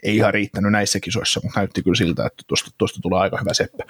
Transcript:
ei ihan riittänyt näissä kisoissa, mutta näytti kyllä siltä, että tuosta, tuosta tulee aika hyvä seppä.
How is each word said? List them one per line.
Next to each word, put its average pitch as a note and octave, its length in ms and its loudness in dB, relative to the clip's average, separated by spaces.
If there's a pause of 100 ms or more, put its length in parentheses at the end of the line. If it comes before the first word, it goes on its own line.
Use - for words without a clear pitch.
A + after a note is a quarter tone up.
ei G#2 120 0
ihan G#2+ 180 4
riittänyt G2+ 380 0
näissä G2+ 280 0
kisoissa, - 440 -2
mutta - 160 -2
näytti F#2+ 240 -2
kyllä F2+ 120 4
siltä, E2+ 300 0
että - 220 -8
tuosta, - 300 -4
tuosta - 240 0
tulee F2+ 180 0
aika - 180 0
hyvä - 160 -2
seppä. - 360 -4